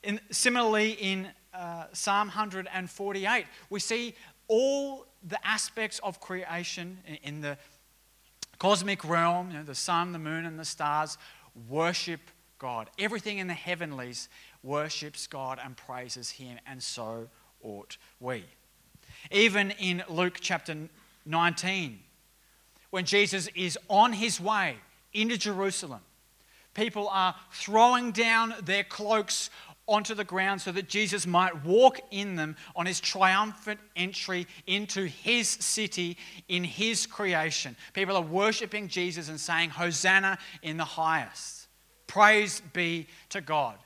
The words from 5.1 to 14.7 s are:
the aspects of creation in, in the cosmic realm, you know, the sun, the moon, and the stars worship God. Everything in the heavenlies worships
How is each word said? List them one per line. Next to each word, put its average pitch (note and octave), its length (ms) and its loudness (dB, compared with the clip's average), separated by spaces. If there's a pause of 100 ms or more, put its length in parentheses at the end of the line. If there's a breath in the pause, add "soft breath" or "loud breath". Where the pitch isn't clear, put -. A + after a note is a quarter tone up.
the F3 200 -8
aspects G#3+ 560 -2
of G3 200 -6
creation F3+ 840 -8
in, D#3 120 -12
in D3 240 -10
the C#3+ 180 -6 (1000 loud breath)
cosmic G3 440 2
realm, E3+ 460 2
you D#3 80 -10
know, D#3 60 -10
the C#3+ 100 -12
sun, F3 380 0
the E3 80 -8
moon, D#3+ 260 -4
and D#3+ 100 -10
the D#3+ 80 -10
stars D3+ 540 -2 (500 loud breath)
worship E3 520 -2 (380)
God. A#2 380 -6
Everything G#3 420 -4
in F#3 100 -6
the F3 60 -6
heavenlies D3 760 -8 (340 loud breath)
worships D3+ 640 -6